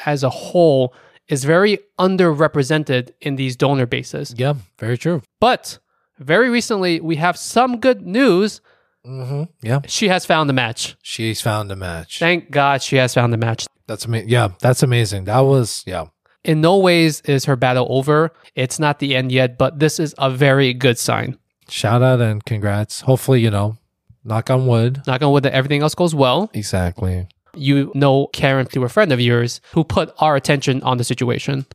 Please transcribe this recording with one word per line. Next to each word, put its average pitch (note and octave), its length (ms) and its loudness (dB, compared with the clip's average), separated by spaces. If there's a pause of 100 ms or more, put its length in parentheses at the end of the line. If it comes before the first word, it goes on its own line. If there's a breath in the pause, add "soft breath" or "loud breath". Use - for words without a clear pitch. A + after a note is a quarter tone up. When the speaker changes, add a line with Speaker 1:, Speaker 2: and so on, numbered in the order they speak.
Speaker 1:
as D3 200 -2
a B2+ 40 0
whole C#3 640 2 (360 soft breath)
is C3+ 160 -4
very F#3 340 2 (220)
underrepresented D3+ 1200 0
in C#3 160 -4
these C3 200 -4
donor C3+ 300 2
bases. B2 500 -8
Speaker 2:
Yeah, C3+ 180 0 (240)
very A#2 200 -4
true. D#3+ 240 -2 (180)
Speaker 1:
But - 380 0 (400)
very F3+ 320 2
recently, F#3+ 500 0
we D#3+ 160 -4
have F3 220 -2
some B3 400 0
good G#3+ 280 0
news. G3+ 540 2 (460)
Speaker 2:
Mm-hmm. C3 380 -8 (180)
Yeah. B2 240 0
Speaker 1:
She - 220 -2
has F#3 180 0
found D#3 240 2
a - 20 2
match. A#2+ 500 -4
Speaker 2:
She's A2 380 -6
found G#2+ 300 -2
a G2 60 -10
match. E2+ 420 -10
Speaker 1:
Thank E3+ 320 -2
God C#3 320 2
she - 140 -2
has B2+ 180 2
found A#2+ 200 2
a - 20 0
match. A2+ 300 -4 (200)
Speaker 2:
That's A2 180 -12
ama-, A2+ 220 -4
yeah, A2+ 220 2 (120)
that's B2+ 220 0
amazing. A2+ 420 0
That G#2+ 160 0
was, C3+ 460 2
yeah. E2+ 200 -8 (380)
Speaker 1:
In D#3 160 0
no F3 180 4
ways E3+ 440 2
is C#3 220 0
her C#3+ 100 0
battle B2+ 340 0
over. D3 440 0 (240 soft breath)
It's C3 240 -4
not D3 180 0
the C#3 160 -2
end B2+ 160 0
yet, B2+ 280 0
but C#3+ 200 0
this D#3 220 0
is D3 180 -4
a C3+ 100 0
very C3+ 460 2
good B2 240 0
sign. A#2+ 400 -4 (300)
Speaker 2:
Shout A#2+ 340 0
out B2+ 180 4
and G#2+ 240 -2
congrats. G#2 580 -4
Hopefully, C3 380 2
you A2+ 100 2
know, G#2 280 -4 (460)
knock A2 260 -4
on C3 160 0
wood. B2 400 2
Speaker 1:
Knock C3 160 -2
on C#3+ 100 4
wood C#3 120 2
that C3+ 80 0
everything C#3+ 300 0
else D3+ 120 0
goes F3 200 0
well. C#3 380 2
Speaker 2:
Exactly. F2+ 760 -4 (260)
Speaker 1:
You C#3 400 0
know C#3 340 2
Karen C3+ 380 0
through B2+ 180 -4
a A#2+ 40 -2
friend G3+ 240 2
of B2 80 2
yours A#2+ 400 0 (120)
who D#3+ 120 2
put - 340 -2
our D#3 180 2
attention C#3 460 0
on B2 160 0
the A#2+ 60 -2
situation. C3 600 -4 (100)